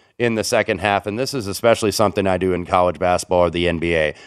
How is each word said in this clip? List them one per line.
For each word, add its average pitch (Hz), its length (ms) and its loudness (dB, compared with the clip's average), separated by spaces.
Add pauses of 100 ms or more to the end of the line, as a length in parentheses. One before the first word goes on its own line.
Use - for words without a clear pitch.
(180)
in 117 180 0
the 107 80 -2
second 104 360 0
half, 101 280 0
and 104 100 -4
this 131 160 -6
is 117 140 -6
especially 110 440 2
something 98 360 0
I 92 80 2
do 92 160 0
in 87 140 -2
college 90 340 0
basketball 90 400 0
or 87 100 4
the 85 200 0
N 85 100 -2
B 85 160 0
A. 78 180 0 (140)